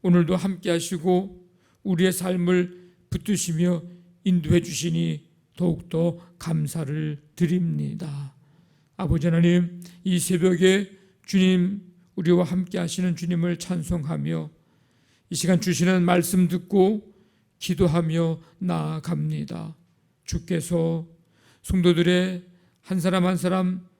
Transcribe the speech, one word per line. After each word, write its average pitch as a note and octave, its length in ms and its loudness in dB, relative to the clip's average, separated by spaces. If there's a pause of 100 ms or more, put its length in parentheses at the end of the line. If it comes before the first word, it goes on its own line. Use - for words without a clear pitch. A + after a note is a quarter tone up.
오늘도 F3 340 4
함께 F3+ 360 -4
하시고 F3+ 760 -2 (360)
우리의 F#3 280 2
삶을 F3+ 800 0 (180)
붙드시며 F3 720 -2 (400)
인도해 F3 380 2
주시니 E3 680 -4 (280)
더욱더 E3+ 640 -2 (200)
감사를 D3+ 840 -6 (140)
드립니다. D3 1000 -4 (600)
아버지 E3 320 0
하나님, E3+ 540 2 (220)
이 F3+ 160 0
새벽에 F#3 720 2 (340)
주님, F#3 560 2 (340)
우리와 F3 280 2
함께 F3+ 340 -4
하시는 F3+ 380 -2
주님을 E3+ 420 -2
찬송하며 D#3+ 920 -4 (760)
이 F3 60 -6
시간 F3 240 2
주시는 F3+ 440 2
말씀 F3 440 2
듣고 F#3+ 680 0 (460)
기도하며 E3 800 0 (200)
나아갑니다. D#3 1160 -4 (480)
주께서 E3 840 -4 (560)
성도들의 F3+ 840 2 (360)
한 F#3+ 180 -4
사람 F3+ 260 2
한 F#3 100 2
사람 F#3 500 -2 (140)